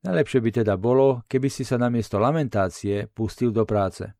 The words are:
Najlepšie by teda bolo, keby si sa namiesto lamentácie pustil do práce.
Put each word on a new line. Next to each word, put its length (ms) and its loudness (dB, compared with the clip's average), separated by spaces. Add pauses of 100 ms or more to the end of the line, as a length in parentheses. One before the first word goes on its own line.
Najlepšie 400 0
by 80 0 (160)
teda 160 2
bolo, 480 4
keby 180 0
si 160 -6
sa 140 -2
namiesto 420 0
lamentácie 920 0
pustil 400 -2
do 160 2
práce. 400 -2 (100)